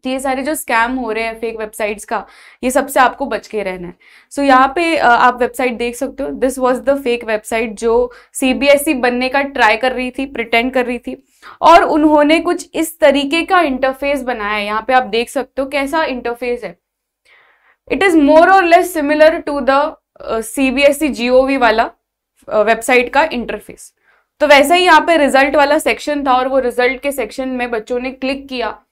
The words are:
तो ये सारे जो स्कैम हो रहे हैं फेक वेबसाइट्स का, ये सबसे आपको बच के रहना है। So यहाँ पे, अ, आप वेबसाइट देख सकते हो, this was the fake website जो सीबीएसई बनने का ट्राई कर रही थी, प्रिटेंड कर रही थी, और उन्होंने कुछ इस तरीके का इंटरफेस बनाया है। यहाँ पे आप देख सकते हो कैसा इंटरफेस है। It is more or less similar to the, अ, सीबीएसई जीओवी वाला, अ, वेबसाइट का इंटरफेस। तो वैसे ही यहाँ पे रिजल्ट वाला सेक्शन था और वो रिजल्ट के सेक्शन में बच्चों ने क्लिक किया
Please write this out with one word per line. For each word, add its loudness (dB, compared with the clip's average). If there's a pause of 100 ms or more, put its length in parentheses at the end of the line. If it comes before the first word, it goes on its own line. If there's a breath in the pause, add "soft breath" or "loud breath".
तो -6
ये -4
सारे -4
जो -4
स्कैम -2
हो -6
रहे -4
हैं -8
फेक -8
वेबसाइट्स -8
का, -8 (360 soft breath)
ये 0
सबसे -2
आपको 2
बच -8
के -8
रहना -8
है। -14 (380 soft breath)
So -8
यहाँ 4
पे, 0
अ, 0
आप 4
वेबसाइट -2
देख -6
सकते -8
हो, -8
this -4
was 0
the -2
fake -4
website -4
जो -2 (220 loud breath)
सीबीएसई 2
बनने -2
का 0
ट्राई 0
कर -2
रही -6
थी, -6
प्रिटेंड -2
कर 0
रही -6
थी, -14 (340 loud breath)
और 6
उन्होंने 4
कुछ -4
इस -6
तरीके 2
का 2
इंटरफेस -2
बनाया -4
है। -4
यहाँ -4
पे 0
आप 4
देख -4
सकते -8
हो -4
कैसा -2
इंटरफेस -6
है। -12 (1160 soft breath)
It -4
is 2
more 6
or 6
less 2
similar 2
to -4
the, 0 (300)
अ, -6
सीबीएसई 0
जीओवी 2
वाला, 2 (600)
अ, 0
वेबसाइट 0
का 2
इंटरफेस। -10 (460)
तो 2
वैसे 6
ही 2
यहाँ 6
पे 2
रिजल्ट 2
वाला 2
सेक्शन -4
था 2
और 0
वो 0
रिजल्ट -2
के -4
सेक्शन -8
में -6
बच्चों -6
ने -8
क्लिक -8
किया -8 (120)